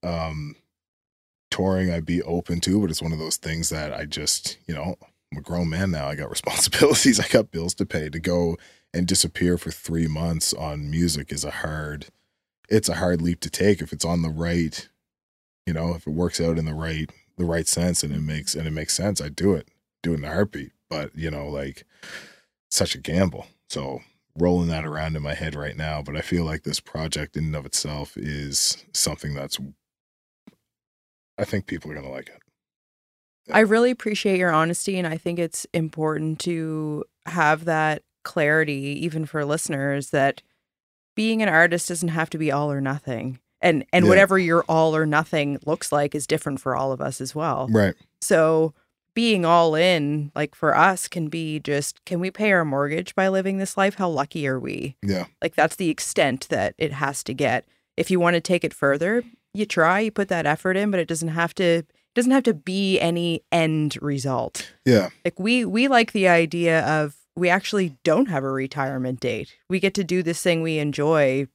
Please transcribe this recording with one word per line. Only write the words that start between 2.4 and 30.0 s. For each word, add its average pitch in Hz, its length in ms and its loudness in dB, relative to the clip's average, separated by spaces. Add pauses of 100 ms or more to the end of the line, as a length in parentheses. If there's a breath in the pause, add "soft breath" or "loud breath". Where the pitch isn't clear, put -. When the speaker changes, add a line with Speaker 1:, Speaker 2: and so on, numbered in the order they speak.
Speaker 1:
to, 98 200 2
but 95 80 0
it's 78 120 -6
one 82 120 -4
of 78 60 -6
those - 180 -6
things 82 320 -6
that 76 240 -6
I - 120 -8
just, - 520 -6 (100)
you 85 80 -6
know, 76 200 -6 (360)
I'm 73 60 -10
a 73 40 -12
grown 87 280 -2
man 92 220 -2
now. 73 160 -4
I 73 80 -6
got 73 140 -10
<laughs> - 80 -6
responsibilities. - 840 4
I - 80 -2
got 110 240 4
bills 85 240 -6
to 98 100 -2
pay. 76 240 -6
To 76 100 -8
go 85 380 0 (360 soft breath)
and 87 140 0
disappear 87 500 2
for 82 140 -8
three 82 360 -4
months 80 460 -2
on 73 360 -8
music 80 420 0
is 73 120 -8
a 73 80 -6
hard, 76 560 -8 (640)
it's 110 200 2
a 82 60 0
hard 87 260 2
leap 87 200 0
to 80 80 -8
take 98 320 2
if 78 120 -8
it's 76 120 -6
on 85 160 0
the 80 80 -2
right, 82 580 -2 (760)
you 87 80 -4
know, 82 220 -2
if 82 120 -12
it 76 40 -6
works 85 300 -2
out 82 160 2
in 80 80 -2
the 78 80 -4
right, 78 360 -6 (280)
the 90 80 0
right 82 220 -2
sense 85 360 0
and 73 100 -6
it 76 80 -4
makes, 76 340 -4
and 80 120 -6
it 78 40 -4
makes 78 220 -4
sense, 95 280 -2
I 73 80 -8
do 90 240 0
it, 78 140 -4 (360)
do 85 100 0
it 78 60 -2
in 69 60 -8
a 71 80 -8
heartbeat. 85 380 -2 (180)
But, 76 280 -8
you 80 140 -6
know, 73 160 -8
like, 69 360 -10 (840 loud breath)
such - 260 -2
a - 40 -14
gamble. 90 480 -2 (220)
So 67 320 -8 (360)
rolling 87 300 2
that 80 180 -4
around 78 300 -6
in 76 80 -6
my 73 100 -6
head 76 220 -8
right 73 220 -8
now, 78 240 -6
but 71 140 -10
I 78 60 -6
feel 87 220 -2
like 78 200 -6
this 73 160 -6
project 78 580 -8
in 78 80 -2
and 78 100 -4
of 71 100 -8
itself 71 520 -6
is 71 680 -4 (100)
something 73 400 -4
that's, 69 240 -8 (1800)